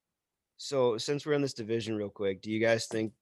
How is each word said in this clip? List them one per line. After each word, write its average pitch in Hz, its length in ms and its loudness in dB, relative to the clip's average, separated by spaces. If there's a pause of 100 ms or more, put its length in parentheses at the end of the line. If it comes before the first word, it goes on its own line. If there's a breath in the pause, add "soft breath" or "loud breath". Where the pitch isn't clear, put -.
(560)
So, 123 420 2
since 143 280 -2
we're 151 80 2
in 143 80 2
this 135 120 0
division 113 420 -2
real 104 140 -2
quick, 98 320 -2
do 107 80 -8
you 110 80 0
guys 113 280 4
think 110 360 -2